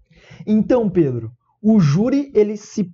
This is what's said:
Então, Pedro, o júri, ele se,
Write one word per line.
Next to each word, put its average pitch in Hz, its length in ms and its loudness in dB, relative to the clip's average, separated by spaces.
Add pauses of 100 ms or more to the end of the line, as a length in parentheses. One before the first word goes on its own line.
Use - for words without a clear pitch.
(460)
Então, 214 420 0
Pedro, 123 440 -2 (280)
o 214 200 4
júri, 240 520 0
ele 208 240 0
se, - 380 -8